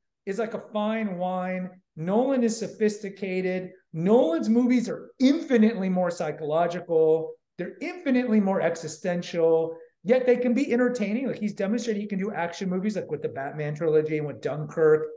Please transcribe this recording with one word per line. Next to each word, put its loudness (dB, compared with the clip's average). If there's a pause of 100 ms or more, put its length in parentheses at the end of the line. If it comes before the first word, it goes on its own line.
(260)
is -6
like -4
a -8 (100)
fine -2
wine. -4 (260)
Nolan 2
is 0
sophisticated. -4 (240)
Nolan's 2
movies 2
are -10 (100)
infinitely 4
more 0
psychological. 2 (260)
They're -8
infinitely 2
more 0
existential, 0 (260)
yet 2
they 6
can 0
be 0
entertaining. 0
Like, -6
he's -4
demonstrated -4
he -8
can -4
do -4
action -6
movies, -2
like -6
with -6
the -6
Batman -8
trilogy 2
and -4
with -12
Dunkirk. 2